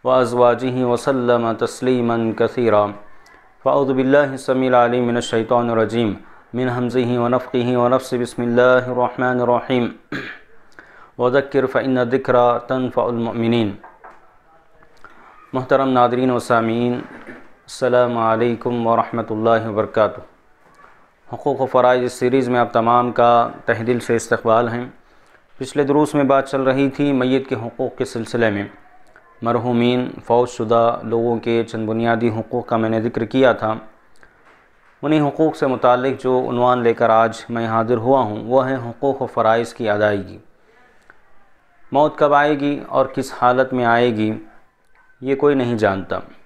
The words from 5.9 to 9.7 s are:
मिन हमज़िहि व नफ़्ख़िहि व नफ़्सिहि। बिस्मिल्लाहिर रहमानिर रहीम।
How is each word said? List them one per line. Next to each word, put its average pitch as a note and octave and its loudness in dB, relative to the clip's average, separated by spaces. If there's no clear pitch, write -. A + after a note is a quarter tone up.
मिन B2+ -2
हमज़िहि B2 -2
व A#2+ 0
नफ़्ख़िहि B2 -2
व A#2+ 2
नफ़्सिहि। B2+ 0
बिस्मिल्लाहिर B2 2
रहमानिर B2 -2
रहीम। A#2+ 0